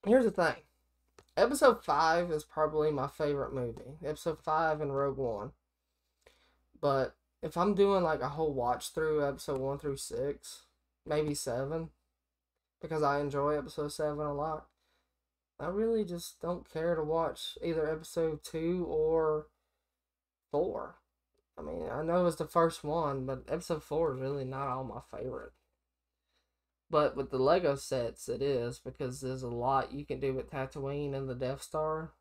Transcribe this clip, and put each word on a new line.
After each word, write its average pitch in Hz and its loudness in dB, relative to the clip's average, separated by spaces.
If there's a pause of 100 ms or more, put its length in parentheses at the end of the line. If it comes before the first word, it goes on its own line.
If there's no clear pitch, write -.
Here's 240 8
the 208 4
thing. 165 2 (720)
Episode 254 6
five 165 4
is 151 -2
probably 156 2
my 143 0
favorite 143 -2
movie. 123 -6
Episode 151 -4
five 156 2
and 139 -2
Rogue 139 0
One. 117 -4 (1300)
But 135 0 (240)
if 160 -6
I'm 190 2
doing, 196 6
like, 156 2
a 135 -2
whole 151 -2
watch 123 -2
through 156 0
episode 139 -4
one 139 -2
through 139 -4
six, - -6 (380)
maybe 151 0
seven, 143 -4 (880)
because 156 -2
I 143 4
enjoy 147 0
episode 147 -4
seven 151 -2
a 147 -2
lot, 151 -4 (880)
I 156 -4
really 214 0
just 175 -8
don't 175 -6
care 165 0
to 156 0
watch 160 -2
either 160 0
episode 160 -2
two 170 -2
or 156 2 (1000)
four. - -2 (640)
I - -12
mean, 80 -6
I 139 -4
know 175 4
it's 165 2
the 156 -4
first 165 4
one, 147 -2
but 131 -6
episode - -4
four 156 0
is 131 -6
really 135 -4
not 135 -4
all 131 -4
my 113 -10 (100)
favorite. - -8 (1400)
But 147 2
with 135 -4
the 135 -2
Lego 147 4
sets, 123 -4
it 117 -4
is, 131 -2
because 127 -8
there's 131 -6
a 123 -6
lot 123 0
you 143 -8
can 131 -6
do 135 0
with 127 -6
Tatooine 139 -6
and 135 -4
the 127 -4
Death 131 -4
Star 156 -4